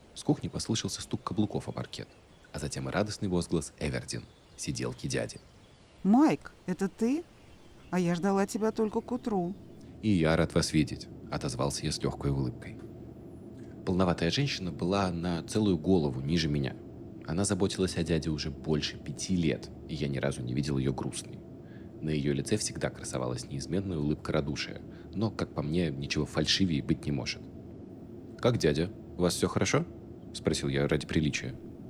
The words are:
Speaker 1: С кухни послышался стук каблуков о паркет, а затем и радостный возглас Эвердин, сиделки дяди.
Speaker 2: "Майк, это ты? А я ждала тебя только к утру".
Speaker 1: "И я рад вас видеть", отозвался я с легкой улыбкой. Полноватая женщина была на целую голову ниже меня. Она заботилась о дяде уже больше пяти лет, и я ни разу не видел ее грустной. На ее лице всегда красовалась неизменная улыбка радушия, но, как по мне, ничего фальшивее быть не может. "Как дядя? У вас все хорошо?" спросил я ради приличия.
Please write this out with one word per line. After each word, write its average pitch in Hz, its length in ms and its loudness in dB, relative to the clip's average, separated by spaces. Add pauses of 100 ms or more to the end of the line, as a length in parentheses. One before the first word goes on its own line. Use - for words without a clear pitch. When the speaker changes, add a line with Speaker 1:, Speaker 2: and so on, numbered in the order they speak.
(140)
Speaker 1:
С - 100 -14
кухни - 260 0
послышался - 520 -2
стук - 220 -6
каблуков - 460 0
о - 20 -4
паркет, - 360 -8 (440)
а - 80 -8
затем 67 300 -4
и - 20 -4
радостный 104 380 0
возглас 85 500 2
Эвердин, - 460 -4 (320)
сиделки 120 500 -4
дяди. 117 320 -2 (640)
Speaker 2:
"Майк, 226 480 6 (140)
это 185 240 0
ты? 262 340 2 (680)
А 180 100 2
я 175 160 4
ждала 196 300 4
тебя 214 260 0
только 214 300 0
к - 100 -10
утру". 196 440 0 (460)
Speaker 1:
"И 107 80 2
я 82 260 6
рад 80 180 4
вас - 200 2
видеть", - 340 2 (240)
отозвался 135 540 -2
я 76 60 0
с - 120 -4
легкой 135 280 0
улыбкой. 67 460 -2 (1080)
Полноватая 87 460 4
женщина 113 400 0
была 92 400 2
на 85 320 -2
целую 101 340 4
голову 76 420 4
ниже 78 300 2
меня. 71 260 0 (520)
Она 85 160 0
заботилась 92 540 2
о 87 60 2
дяде 80 260 2
уже 76 200 -2
больше 73 480 0
пяти - 380 -4
лет, 78 340 2 (200)
и - 60 -4
я 73 120 -2
ни 67 100 -2
разу 67 240 0
не 60 120 -4
видел 69 240 0
ее 65 160 2
грустной. - 460 -6 (640)
На 76 80 -2
ее 71 240 2
лице 69 220 0
всегда - 340 -2
красовалась 62 600 -4
неизменная 87 480 -2
улыбка 73 340 0
радушия, 73 500 -2 (320)
но, 110 160 0
как - 240 -4
по 76 80 -2
мне, 78 280 2
ничего 71 360 -2
фальшивее 78 560 2
быть - 240 0
не 73 60 0
может. - 300 -4 (1000)
"Как 120 180 4
дядя? 80 320 4 (280)
У 87 60 -2
вас - 120 4
все 92 140 2
хорошо?" 143 360 2 (480)
спросил - 360 0
я 69 180 4
ради 69 180 2
приличия. 71 500 0 (340)